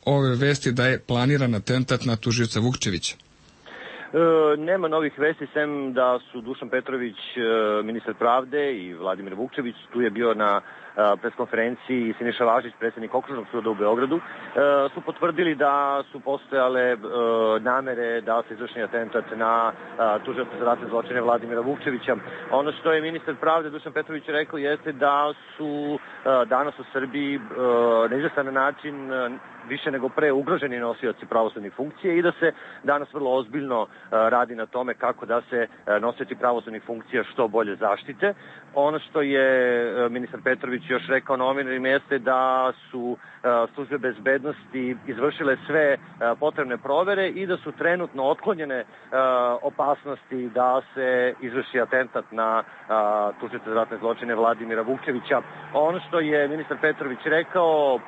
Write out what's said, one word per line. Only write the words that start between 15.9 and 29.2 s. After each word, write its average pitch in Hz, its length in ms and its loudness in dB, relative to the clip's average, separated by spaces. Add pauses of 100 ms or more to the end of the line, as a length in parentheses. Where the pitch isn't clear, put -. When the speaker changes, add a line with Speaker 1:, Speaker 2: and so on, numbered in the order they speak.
Speaker 2:
su 139 80 -12
postojale, 131 600 0
e, 123 160 2 (600)
namere 120 640 0
da 113 260 0
se 113 60 -12
izvrši 117 280 -8
atentat 110 440 -2 (100)
na, 113 360 2 (260)
a, 107 280 2
tužioca 127 340 -6
za 117 60 -2
ratne 117 240 0
zločine 117 320 -2
Vladimira 117 400 0
Vukčevića. 131 540 -2 (360)
Ono 143 200 2
što - 200 0
je 156 100 2
ministar 160 340 -6
pravde 160 340 2
Dušan 147 240 -10
Petrović 156 340 -6
rekao 156 300 -2
jeste 147 340 -2
da 147 420 2 (240)
su, 147 420 -4 (260)
a, 127 200 4
danas 135 340 0
u 127 40 -14 (100)
Srbiji, 139 420 -2
e, 139 40 -4 (680)
na 127 60 -2
izvestan 139 380 -2
način, 139 600 -2
e, 123 160 -2 (380)